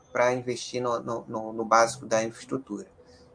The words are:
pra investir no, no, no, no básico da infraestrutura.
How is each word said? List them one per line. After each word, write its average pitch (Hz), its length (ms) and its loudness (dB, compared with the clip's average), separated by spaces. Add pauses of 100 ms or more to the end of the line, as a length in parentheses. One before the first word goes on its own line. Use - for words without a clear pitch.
(120)
pra 123 200 4
investir 123 480 -4
no, 120 200 -2
no, 120 260 -6
no, 110 260 -8
no 113 120 -4
básico 117 420 4
da 110 160 2
infraestrutura. 113 640 -6 (480)